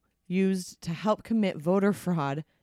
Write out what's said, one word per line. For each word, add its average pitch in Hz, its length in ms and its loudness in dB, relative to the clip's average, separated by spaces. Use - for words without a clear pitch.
used 190 540 0
to 170 100 -6
help 208 320 0
commit 214 340 0
voter 190 340 2
fraud 156 520 -2